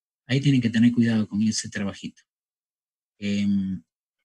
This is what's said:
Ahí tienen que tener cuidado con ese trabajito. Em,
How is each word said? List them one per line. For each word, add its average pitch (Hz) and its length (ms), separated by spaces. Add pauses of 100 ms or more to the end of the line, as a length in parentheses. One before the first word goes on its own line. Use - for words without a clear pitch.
(260)
Ahí 135 160
tienen 139 180
que 117 80
tener 117 240
cuidado 117 340
con 101 160
ese 110 280
trabajito. - 520 (960)
Em, 101 640 (420)